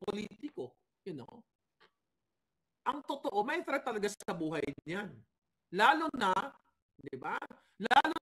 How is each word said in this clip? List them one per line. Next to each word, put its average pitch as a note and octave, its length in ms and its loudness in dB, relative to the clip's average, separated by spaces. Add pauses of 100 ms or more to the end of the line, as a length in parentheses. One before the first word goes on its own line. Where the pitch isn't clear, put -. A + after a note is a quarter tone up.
politiko, G#3 720 -6 (320)
you F#3 80 -6
know, C3+ 240 -14 (1400)
ang C4+ 240 -2
totoo, B3 400 0
may D#4 160 0
threat C#4 240 -2
talaga G#3 240 0
sa - 240 -6
buhay D#3+ 320 -2 (240)
niyan. F#3 240 -6 (560)
Lalo D4 480 6
na, F#3+ 160 4 (640)
di - 160 -12
ba? D3+ 240 -6 (400)
Lalo C#4 440 4